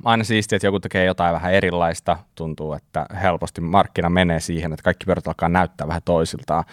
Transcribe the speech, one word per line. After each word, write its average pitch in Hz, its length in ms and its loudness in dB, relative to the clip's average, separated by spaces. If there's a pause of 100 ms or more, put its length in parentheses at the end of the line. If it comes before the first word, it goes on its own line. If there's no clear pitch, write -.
aina 113 200 2
siistiä, 107 320 0
että 101 100 0
joku 98 140 2
tekee 92 240 0
jotain 87 300 2
vähän 87 180 -2
erilaista. 87 680 0 (160)
Tuntuu, 78 380 -8
että - 340 -8 (160)
helposti 85 380 -2
markkina 85 500 0
menee 87 300 2
siihen, 82 320 -4
että 78 100 -10
kaikki - 240 -2
pyörät 90 220 -2
alkaa 85 200 -2
näyttää 85 400 0
vähän 82 160 -4
toisiltaan, 82 680 -2